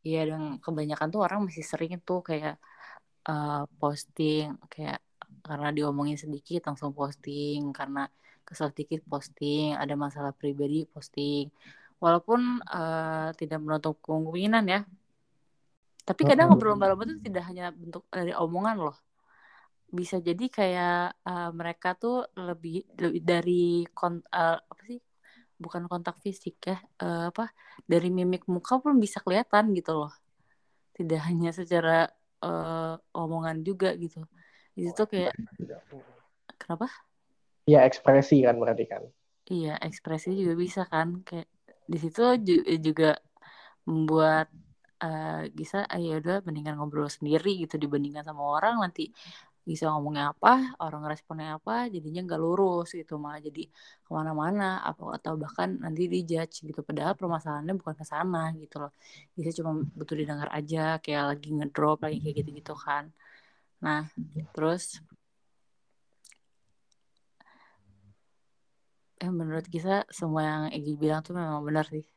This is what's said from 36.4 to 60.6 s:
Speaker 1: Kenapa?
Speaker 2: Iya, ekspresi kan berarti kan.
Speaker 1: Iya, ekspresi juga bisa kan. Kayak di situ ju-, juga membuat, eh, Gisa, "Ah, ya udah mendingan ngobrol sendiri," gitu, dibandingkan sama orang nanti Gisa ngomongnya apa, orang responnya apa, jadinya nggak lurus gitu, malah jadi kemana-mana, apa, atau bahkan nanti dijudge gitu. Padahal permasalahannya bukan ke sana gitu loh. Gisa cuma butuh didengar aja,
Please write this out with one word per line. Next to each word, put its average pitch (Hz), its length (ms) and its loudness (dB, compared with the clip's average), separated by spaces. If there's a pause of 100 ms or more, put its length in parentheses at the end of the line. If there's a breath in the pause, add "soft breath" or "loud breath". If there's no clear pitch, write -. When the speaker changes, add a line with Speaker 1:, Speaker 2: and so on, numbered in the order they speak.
Speaker 1:
Kenapa? 170 280 -6 (800)
Speaker 2:
Iya, 147 220 12
ekspresi 139 560 8
kan 120 160 8
berarti 117 320 2
kan. 98 120 -8 (460)
Speaker 1:
Iya, 160 300 -2
ekspresi 160 560 -6
juga 180 240 2
bisa 180 320 -2
kan. 170 320 0
Kayak 170 260 -12 (380)
di 165 160 -2
situ 165 200 0 (200)
ju-, 175 240 6 (160)
juga 156 360 4 (680 soft breath)
membuat, 156 640 4 (560)
eh, 156 500 -6
Gisa, 160 320 -4
"Ah, - 140 -4
ya 160 180 -2
udah 175 280 -2
mendingan 151 340 -6
ngobrol 147 260 -2
sendiri," 160 560 2
gitu, 156 160 -6
dibandingkan 147 480 -2
sama 151 160 -8
orang 180 400 2
nanti 170 320 -4 (500 soft breath)
Gisa 160 240 -2
ngomongnya 147 480 -2
apa, 262 400 4
orang 151 320 -6
responnya 156 480 -8
apa, 233 320 -4
jadinya 170 320 -8
nggak 175 160 -4
lurus 175 560 2
gitu, 160 240 -10
malah 147 240 -10
jadi 151 240 -12 (400 soft breath)
kemana-mana, 160 800 -2
apa, - 320 -6
atau 156 240 -6
bahkan 180 400 -4
nanti 160 240 -2
dijudge 165 640 -2
gitu. 151 160 -8
Padahal 156 320 -2
permasalahannya 160 640 -4
bukan 160 160 -10
ke 156 80 -14
sana 160 560 -2
gitu 151 160 -16
loh. 143 160 -8 (400 soft breath)
Gisa 165 240 -4
cuma 160 240 -2 (160)
butuh 156 240 -6
didengar 147 320 -6
aja, 156 480 -2